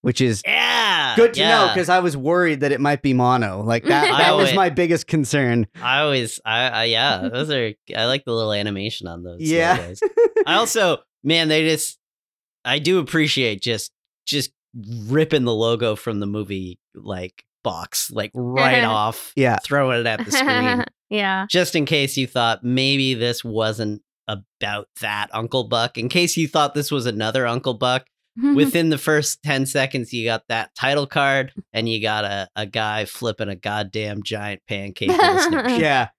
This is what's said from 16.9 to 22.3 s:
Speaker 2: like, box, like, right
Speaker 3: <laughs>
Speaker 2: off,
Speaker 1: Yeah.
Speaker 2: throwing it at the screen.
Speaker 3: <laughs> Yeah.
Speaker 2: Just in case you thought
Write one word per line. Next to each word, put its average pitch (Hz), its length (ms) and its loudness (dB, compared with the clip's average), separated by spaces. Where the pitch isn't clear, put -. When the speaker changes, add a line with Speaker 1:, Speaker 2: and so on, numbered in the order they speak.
Speaker 2:
like, 92 500 -12
box, - 480 -6
like, 110 220 -6
right 127 500 0
Speaker 3:
<laughs> - 20 2
Speaker 2:
off, 110 500 -2
Speaker 1:
Yeah. 120 280 2
Speaker 2:
throwing 131 360 0
it 117 80 -2
at 113 180 -4
the - 60 -8
screen. 247 580 0
Speaker 3:
<laughs> - 60 -20
Yeah. 190 360 -2
Speaker 2:
Just 180 280 0
in 151 100 2
case 139 320 0
you 131 80 0
thought 117 380 0